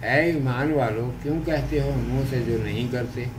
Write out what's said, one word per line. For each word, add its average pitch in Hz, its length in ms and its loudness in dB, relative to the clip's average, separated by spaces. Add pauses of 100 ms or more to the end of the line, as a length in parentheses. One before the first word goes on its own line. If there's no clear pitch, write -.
ऐ 147 240 4
ईमान 139 440 0
वालो, 120 340 2 (160)
क्यों 151 200 0
कहते 151 360 0
हो 139 120 0
मुँह 127 340 0
से 127 180 0
जो 113 200 0
नहीं 107 280 -2
करते? 123 360 -4 (120)